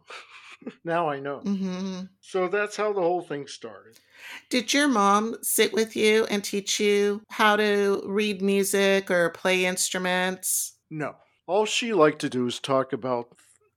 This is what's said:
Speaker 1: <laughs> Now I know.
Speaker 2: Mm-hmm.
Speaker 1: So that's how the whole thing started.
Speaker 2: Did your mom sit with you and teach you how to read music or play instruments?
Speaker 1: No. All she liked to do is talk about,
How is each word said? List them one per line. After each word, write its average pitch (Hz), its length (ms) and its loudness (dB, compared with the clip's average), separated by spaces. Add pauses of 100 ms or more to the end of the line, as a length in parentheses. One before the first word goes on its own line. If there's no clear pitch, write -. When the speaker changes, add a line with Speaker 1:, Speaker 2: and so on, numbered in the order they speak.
Speaker 1:
<laughs> - 40 -20 (760)
Now 165 260 0
I 139 80 -4
know. 139 260 -8
Speaker 2:
Mm-hmm. 190 580 -4 (180)
Speaker 1:
So 185 260 -2
that's 208 300 -2
how 208 160 0
the 196 80 -2
whole 175 220 2
thing 143 260 -8
started. 107 500 -18 (500)
Speaker 2:
Did 247 240 -2
your 285 140 2
mom 208 560 2
sit - 300 0
with 220 240 -2
you 220 340 4
and 202 140 -2
teach - 340 -4
you 202 420 2 (100)
how 214 260 4
to 202 500 2
read 202 340 0
music 196 720 2
or 170 200 2
play 185 340 0
instruments? 185 1080 -2 (140)
Speaker 1:
No. 151 280 -8 (320)
All 208 180 2
she 233 260 -2
liked 151 280 4
to 147 80 -2
do 123 180 -2
is 117 140 -6
talk 135 320 0
about, 120 440 -6 (400)